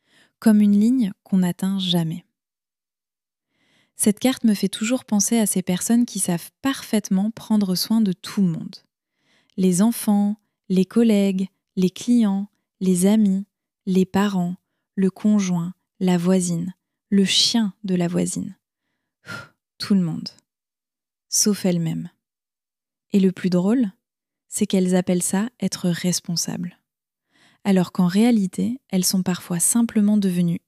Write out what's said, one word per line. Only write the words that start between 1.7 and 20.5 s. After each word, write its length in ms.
jamais. 480
Cette 220
carte 260
me 120
fait 140
toujours 360
penser 320
à 80
ces 160
personnes 460
qui 100
savent 320
parfaitement 640
prendre 460
soin 260
de 100
tout 300
le 60
monde. 300
Les 280
enfants, 540
les 180
collègues, 640
les 160
clients, 580
les 260
amis, 400
les 220
parents, 480
le 160
conjoint, 640
la 180
voisine, 560
le 140
chien 600
de 100
la 140
voisine. 500
Tout 160
le 80
monde. 280